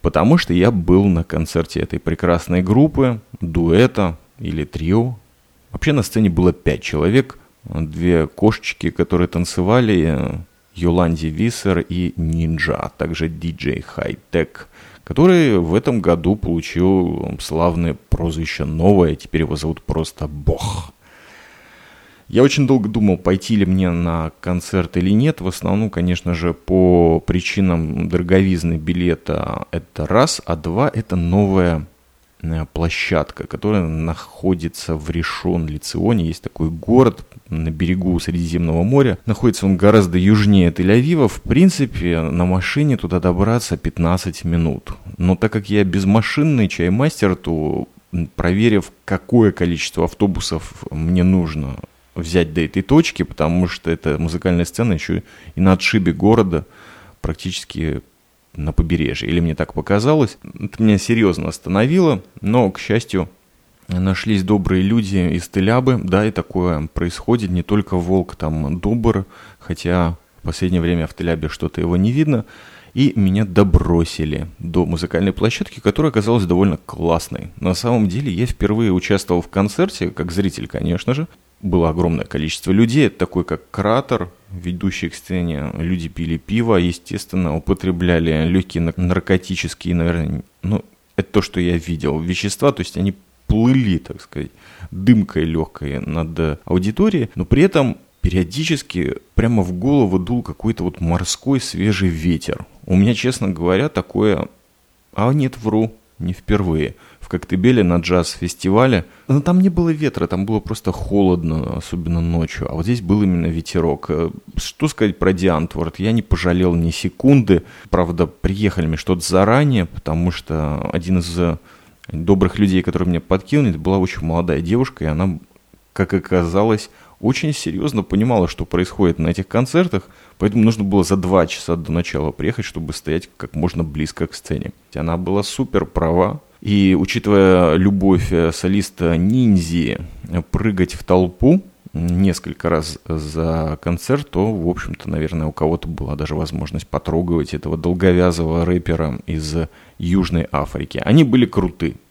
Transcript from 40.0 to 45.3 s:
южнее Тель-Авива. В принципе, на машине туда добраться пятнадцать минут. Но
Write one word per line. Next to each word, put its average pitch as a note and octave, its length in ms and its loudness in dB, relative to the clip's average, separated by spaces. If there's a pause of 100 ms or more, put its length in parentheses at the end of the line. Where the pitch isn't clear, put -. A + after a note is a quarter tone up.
южнее G2 540 6
Тель-Авива. A#2+ 580 2
В - 140 -6
принципе, A#2+ 800 2
на E2 240 0
машине A2 500 0
туда F2 240 -2
добраться F#2+ 560 0
пятнадцать E2+ 680 -2
минут. E2 500 -2 (240)
Но F2 180 2